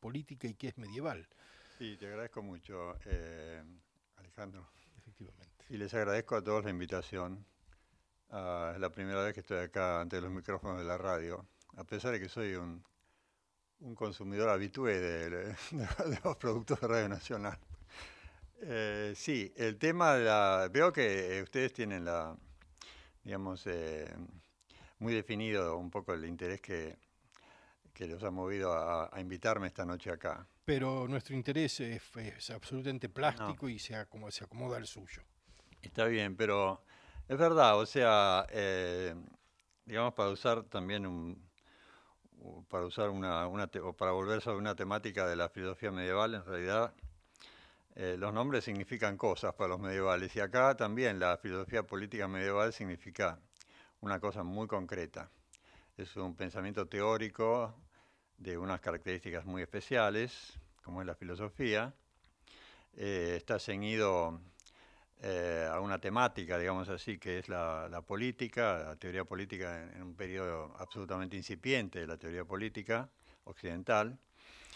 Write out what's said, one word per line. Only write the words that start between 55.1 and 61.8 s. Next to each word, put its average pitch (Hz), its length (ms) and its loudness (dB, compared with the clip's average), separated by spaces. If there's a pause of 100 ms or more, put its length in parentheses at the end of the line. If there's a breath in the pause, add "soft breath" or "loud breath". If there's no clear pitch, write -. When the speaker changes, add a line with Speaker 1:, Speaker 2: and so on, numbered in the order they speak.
Speaker 2:
Es 92 200 -12
un 92 200 -4
pensamiento 95 500 -4
teórico 110 880 2 (640)
de 90 220 -6
unas 92 220 -2
características 87 640 -4
muy 92 160 -4
especiales, 110 1000 0 (240)
como 90 160 -8
es 92 60 -6
la 82 80 -4
filosofía. 104 800 -2 (1000 soft breath)